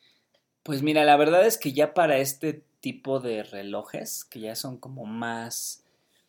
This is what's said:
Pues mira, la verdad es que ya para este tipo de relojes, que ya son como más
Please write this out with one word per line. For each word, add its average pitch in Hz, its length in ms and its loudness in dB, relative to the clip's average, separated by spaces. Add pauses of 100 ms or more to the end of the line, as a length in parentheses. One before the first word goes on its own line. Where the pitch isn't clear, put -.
(640)
Pues 139 200 -6
mira, 151 220 4
la 147 140 8
verdad 165 280 6
es 220 120 0
que 139 160 -4
ya 151 180 2
para 156 240 2
este 147 480 -4 (160)
tipo 135 400 -4
de 117 220 -6
relojes, 101 840 -10
que - 160 -18
ya 113 160 -10
son 131 220 -12
como 131 260 -16
más 117 800 -10 (440)